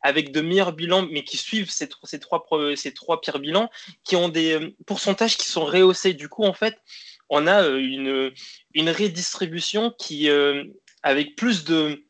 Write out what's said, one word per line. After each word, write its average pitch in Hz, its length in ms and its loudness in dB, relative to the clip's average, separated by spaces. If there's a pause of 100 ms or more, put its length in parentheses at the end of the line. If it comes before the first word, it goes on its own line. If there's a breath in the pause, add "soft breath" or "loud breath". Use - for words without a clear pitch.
avec 143 280 0
de 147 100 -2
meilleurs 180 320 2
bilans, 170 380 0
mais 147 140 -6
qui - 120 -10
suivent 214 340 -6
ces - 180 -6
tro-, - 180 -20
ces 151 140 -12
trois - 260 -4
pre-, 147 300 0
ces 143 180 -10
trois 160 260 -4
pires 143 200 -6
bilans, 175 280 0 (360 loud breath)
qui - 100 -2
ont 175 140 4
des, 160 240 0
euh, 156 180 -2 (160)
pourcentages 208 500 0
qui - 120 -4
sont 165 160 -2
rehaussés. 185 500 4
Du 147 140 -14
coup, - 160 -4
en 196 80 4
fait, 214 260 -2 (500 loud breath)
on 147 200 2
a, 196 160 6
euh, 135 160 2
une, 135 500 -2 (440 loud breath)
une 160 160 2
redistribution 180 1080 -2
qui, 147 320 -2
euh, 143 320 4 (400)
avec 147 320 0
plus 214 300 0
de 151 460 0